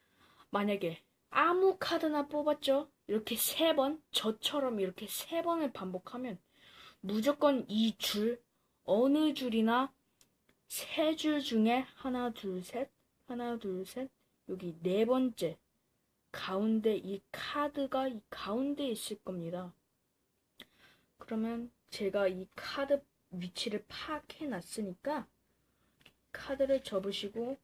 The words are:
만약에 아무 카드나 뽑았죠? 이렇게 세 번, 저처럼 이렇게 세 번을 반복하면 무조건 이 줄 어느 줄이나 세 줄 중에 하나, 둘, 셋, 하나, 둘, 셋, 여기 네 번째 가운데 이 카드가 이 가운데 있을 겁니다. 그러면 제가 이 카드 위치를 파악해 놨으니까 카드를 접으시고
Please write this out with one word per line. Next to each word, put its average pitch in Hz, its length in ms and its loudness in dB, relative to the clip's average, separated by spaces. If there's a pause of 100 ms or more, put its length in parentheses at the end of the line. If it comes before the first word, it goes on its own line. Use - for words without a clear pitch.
(500)
만약에 196 540 0 (260)
아무 359 500 4
카드나 302 480 0
뽑았죠? 294 600 0 (160)
이렇게 220 300 -2
세 311 400 2
번, 294 260 2 (100)
저처럼 240 680 -2
이렇게 190 280 -2
세 - 340 -4
번을 330 300 0
반복하면 190 680 -8 (600)
무조건 262 720 4
이 214 280 2
줄 220 440 0 (420)
어느 277 500 4
줄이나 240 600 2 (760)
세 - 480 0
줄 302 260 0
중에 233 440 2 (100)
하나, 247 360 -2
둘, 190 320 -6
셋, 254 260 -6 (380)
하나, 240 300 -4
둘, 190 280 -6
셋, 262 240 -8 (400)
여기 185 320 -6
네 190 240 2
번째 233 540 0 (720)
가운데 214 640 2
이 196 260 -6 (100)
카드가 285 760 -2
이 233 220 -4
가운데 277 580 -2
있을 220 360 -6
겁니다. 175 500 -6 (1400)
그러면 233 540 -6 (180)
제가 202 380 0
이 185 280 -4
카드 - 480 -2 (260)
위치를 185 580 -6
파악해 - 600 -8
놨으니까 214 800 -6 (1040)
카드를 269 520 2
접으시고 208 800 -4